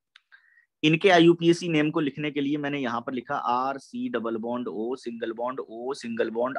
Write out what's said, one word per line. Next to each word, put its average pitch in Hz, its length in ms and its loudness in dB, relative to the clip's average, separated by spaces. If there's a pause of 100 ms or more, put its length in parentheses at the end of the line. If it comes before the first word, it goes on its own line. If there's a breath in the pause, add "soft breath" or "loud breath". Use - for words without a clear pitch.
(840 soft breath)
इनके 165 260 6
आईयूपीएसी 170 580 6
नेम 151 220 2
को 165 100 0
लिखने 151 300 -4
के 143 100 -4
लिए 143 160 -2
मैंने 143 220 -4
यहाँ 117 220 -2
पर 135 120 -8
लिखा 127 220 -6
आर 131 440 -2
सी 123 300 -8
double 117 280 -4
bond 117 320 -6
ओ 110 280 -6
single 117 360 -8
bond 123 280 -6
ओ 120 340 -10
single 117 360 -4
bond 120 280 -2